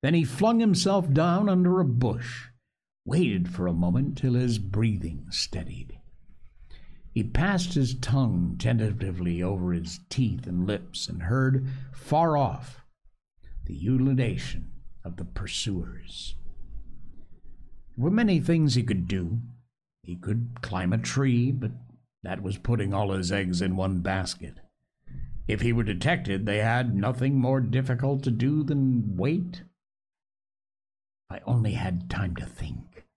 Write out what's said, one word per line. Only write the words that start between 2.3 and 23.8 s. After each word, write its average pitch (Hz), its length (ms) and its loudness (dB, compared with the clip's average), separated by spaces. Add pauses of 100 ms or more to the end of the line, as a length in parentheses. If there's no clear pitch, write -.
waited 113 460 2
for - 160 -2
a 87 80 2
moment 90 420 2
till 127 160 2
his 120 260 2
breathing 98 720 -2
steadied. - 720 -6 (1120)
He 113 100 0
passed 180 520 0
his 131 200 2
tongue 98 640 2
tentatively 95 840 0
over 90 300 0
his 85 360 -4
teeth - 380 0
and 90 200 0
lips - 440 -4
and 85 140 -6
heard, 131 440 2 (240)
far 156 460 2
off, - 480 -2 (800)
the - 80 -6
ululation 127 960 0 (340)
of 85 120 -8
the 90 80 -8
pursuers. - 1120 -6 (1600)
There 117 100 0
were 165 60 2
many 202 300 4
things 156 340 4
he 123 80 4
could 92 260 0
do. 95 320 -2 (600)
He 90 140 -10
could 117 460 -4
climb 92 320 -2
a 113 40 2
tree, 127 540 2
but - 200 -2 (500)
that 95 200 -8
was 92 140 -4
putting 104 380 0
all 98 180 0
his 92 180 0
eggs 92 300 0
in 92 160 0
one 95 240 0